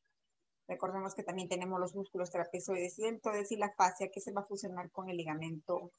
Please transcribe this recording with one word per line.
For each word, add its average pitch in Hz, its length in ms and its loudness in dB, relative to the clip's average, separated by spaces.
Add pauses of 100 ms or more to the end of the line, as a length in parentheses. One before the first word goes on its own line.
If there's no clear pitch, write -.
(680)
Recordemos 190 460 0
que 214 80 -4
también 180 280 -2
tenemos 185 300 0
los 180 140 0
músculos 190 380 -2
trapezoides 180 640 0
y 214 60 -2
deltoides 214 480 0
y 220 60 0
la 208 180 2
fascia 185 340 6
que 196 120 -6
se 214 100 -6
va 202 100 0
a 202 60 -6
fusionar 185 420 -4
con 185 180 -6
el 180 100 -2
ligamento 160 800 -2